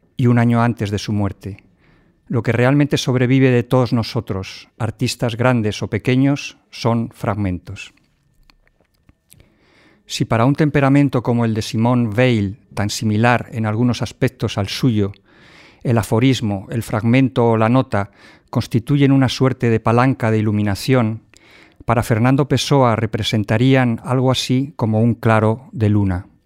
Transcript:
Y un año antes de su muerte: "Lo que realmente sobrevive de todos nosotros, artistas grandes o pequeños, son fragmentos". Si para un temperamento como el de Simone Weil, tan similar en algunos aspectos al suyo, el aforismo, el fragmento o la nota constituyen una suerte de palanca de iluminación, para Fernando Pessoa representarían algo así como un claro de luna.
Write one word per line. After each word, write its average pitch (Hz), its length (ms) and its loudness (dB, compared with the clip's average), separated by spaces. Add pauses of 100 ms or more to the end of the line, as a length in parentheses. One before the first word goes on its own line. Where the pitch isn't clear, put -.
(160)
Y 123 100 0
un 120 120 4
año 117 240 2
antes 110 280 -2
de 101 80 -4
su - 140 -6
muerte: 101 460 -6 (680)
"Lo 117 160 -2
que 123 100 -2
realmente 139 440 2
sobrevive 131 540 2
de 120 140 2
todos 127 280 0
nosotros, 110 840 -6
artistas 117 580 -4
grandes 117 460 -2
o 107 80 -8
pequeños, 131 680 -2 (140)
son 117 400 -4
fragmentos". 98 840 -6 (2250)
Si - 180 -6
para 113 220 2
un 143 80 2
temperamento 139 680 2
como 120 220 0
el 113 80 0
de 110 80 -2
Simone 120 480 0
Weil, 107 520 0 (120)
tan 101 160 -4
similar 113 640 0
en 110 140 -6
algunos 113 340 -2
aspectos - 560 -4
al 98 120 -4
suyo, 104 440 -2 (680)
el 117 160 2
aforismo, 110 720 0
el 113 120 -4
fragmento 120 640 0
o 113 120 2
la 110 100 2
nota 120 420 0 (380)
constituyen 139 640 0
una 135 160 4
suerte 123 400 -2
de 113 120 2
palanca 120 500 0
de 110 80 2
iluminación, 107 840 0 (600)
para 117 180 0
Fernando 131 460 2
Pessoa 131 480 2
representarían 113 1080 0
algo 127 280 0
así 131 460 -2
como 110 260 0
un 117 120 2
claro 110 580 0
de 107 180 0
luna. 98 360 0 (200)